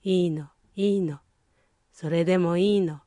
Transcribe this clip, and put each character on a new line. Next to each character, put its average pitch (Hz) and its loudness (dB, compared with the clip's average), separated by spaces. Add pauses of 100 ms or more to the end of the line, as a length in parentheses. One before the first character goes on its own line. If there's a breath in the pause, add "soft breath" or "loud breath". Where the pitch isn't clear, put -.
い 185 2
い 160 -2
の、 151 -8 (280)
い 202 0
い 190 0
の、 147 -4 (720)
そ 156 -10
れ 165 0
で 180 2
も 175 0
い 202 2
い 196 2
の。 156 -4